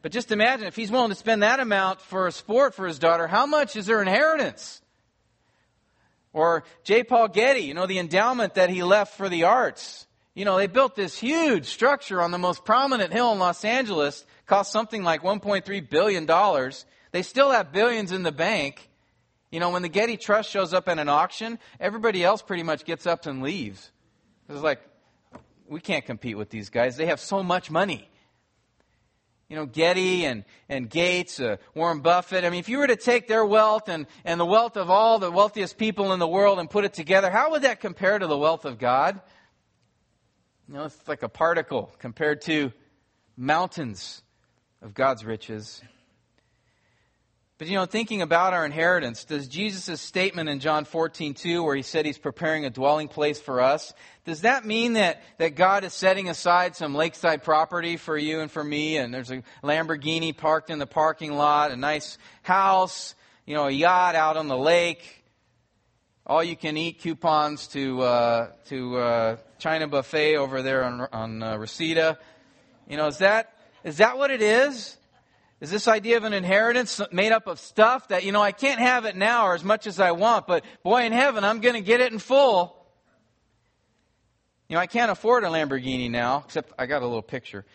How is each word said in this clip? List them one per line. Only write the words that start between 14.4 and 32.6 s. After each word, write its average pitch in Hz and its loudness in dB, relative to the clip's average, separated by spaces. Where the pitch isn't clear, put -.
cost 196 2
something 220 -4
like 160 0
one 196 -2
point 202 -4
three 196 -8
billion 165 0
dollars. 160 2
They 180 -2
still 269 2
have 196 2
billions 214 0
in 185 -4
the 160 -2
bank. 156 -2
You 165 -6
know, 175 0
when 175 -2
the 175 -4
Getty 208 -2
Trust 214 0
shows 185 -2
up 185 0
at 170 0
an 147 -4
auction, 185 -2
everybody 202 -2
else 202 2
pretty 175 -6
much 156 -4
gets 165 -8
up 165 -2
and 135 -8
leaves. 127 -10
It's 143 -12
like, 147 -2
"We 156 -12
can't 165 -4
compete 117 -10
with 104 -10
these 107 -12
guys. 120 0
They 156 -4
have 156 -2
so 196 -4
much 175 -2
money." 185 -2
You 156 -18
know, 156 -8
Getty 180 0
and, 117 -4
and 127 -8
Gates, 175 -2
uh, 113 -2
Warren 165 -2
Buffett. 180 2
I 175 0
mean, 175 -4
if 170 -10